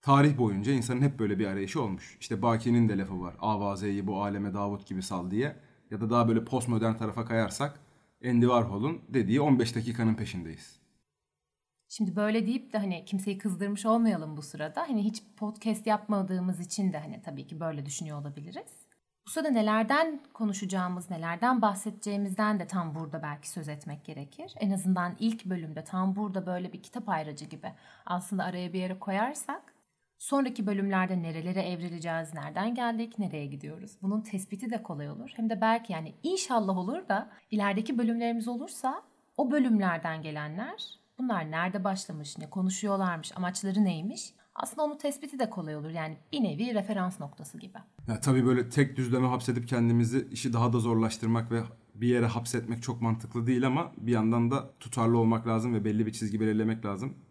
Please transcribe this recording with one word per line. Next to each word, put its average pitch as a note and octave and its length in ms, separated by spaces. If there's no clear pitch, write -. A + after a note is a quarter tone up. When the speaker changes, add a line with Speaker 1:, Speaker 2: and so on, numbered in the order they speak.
Speaker 1:
Tarih C#3 360
boyunca G#2+ 340
insanın B2+ 300
hep C#3+ 180
böyle G#2 200
bir G#2+ 80
arayışı G2 340
olmuş. F#2+ 380
İşte G2+ 220
Baki'nin A#2 480
de G2+ 80
lafı F#2+ 240
var. F2 180
"Avazeyi G2+ 680
bu G2+ 160
aleme G2+ 300
Davut G2+ 340
gibi F#2 140
sal." F#2 300
diye. C3 240
Ya G#2+ 100
da A2+ 80
daha A#2+ 180
böyle A2+ 180
postmodern A#2 500
tarafa A2+ 300
kayarsak A#2 540
Andy A#2+ 200
Warhol'un A#2+ 640
dediği A#2+ 320
"on C#3 180
beş A#2 160
dakikanın A#2 400
peşindeyiz." F2+ 680
Speaker 2:
Şimdi F#3 260
böyle G#3 320
deyip B3+ 260
de A3 40
hani F#3+ 280
kimseyi G3 320
kızdırmış G3+ 480
olmayalım G3+ 520
bu D3+ 40
sırada. D3+ 400
Hani B3+ 220
hiç G#3+ 200
podcast G#3+ 500
yapmadığımız F#3+ 720
için F#3 340
de D3+ 60
hani D3+ 220
tabii C#3 260
ki D#3+ 120
böyle D#3 260
düşünüyor D3 360
olabiliriz. D3 680
Bu - 20
sırada D#4 200
nelerden A#3+ 720
konuşacağımız, F#3 760
nelerden F3 520
bahsedeceğimizden G3+ 1000
de F3 80
tam E3+ 280
burada D#3+ 280
belki D3 260
söz D3+ 200
etmek D3 360
gerekir. D#3 540
En G3 120
azından F3+ 480
ilk A3+ 260
bölümde D#3+ 380
tam F#3 320
burada G3 300
böyle F3+ 280
bir - 100
kitap - 260
ayracı D3+ 360
gibi - 260
aslında F3+ 380
araya F3+ 300
bir F#3 60
yere F#3 200
koyarsak B3 720
sonraki B3 500
bölümlerde F#3+ 540
nerelere E3 400
evrileceğiz, E3 720
nereden E3 420
geldik, A#3 440
nereye D#3 260
gidiyoruz? D3 560
Bunun G3 200
tespiti G3+ 480
de A3 140
kolay D3 260
olur. D3+ 260
Hem A3+ 140
de A3 120
belki A3+ 320
yani D#3+ 200
inşallah A#3 540
olur B3 300
da G3+ 220
ilerideki G#3+ 460
bölümlerimiz A#3 500
olursa C4 560
o C4 140
bölümlerden F#3+ 680
gelenler D#3 840
bunlar G3 320
nerede F3+ 320
başlamış, D#3+ 540
ne C#3+ 120
konuşuyorlarmış, F#3+ 880
amaçları F#3 460
neymiş? F#3 500
Aslında - 280
onun D4 140
tespiti C#4+ 420
de A3+ 100
kolay D#3 260
olur. D3+ 140
Yani D#3 280
bir C#4+ 120
nevi G3+ 300
referans F#3+ 460
noktası - 380
gibi. - 200
Speaker 1:
Ya A2+ 140
tabii C3 240
böyle B2 240
tek C3+ 280
düzleme B2+ 300
hapsedip A#2+ 400
kendimizi A#2 640
işi B2+ 220
daha A#2 200
da B2 60
zorlaştırmak A2+ 720
ve A#2 100
bir A2 120
yere A#2+ 180
hapsetmek A#2 580
çok A#2 180
mantıklı A#2 460
değil B2+ 200
ama C3+ 300
bir A#2 140
yandan A#2 400
da - 280
tutarlı A#2 380
olmak A2+ 300
lazım A#2 260
ve G#2 120
belli G#2+ 200
bir G#2+ 60
çizgi G#2+ 280
belirlemek A2 460
lazım. G2+ 280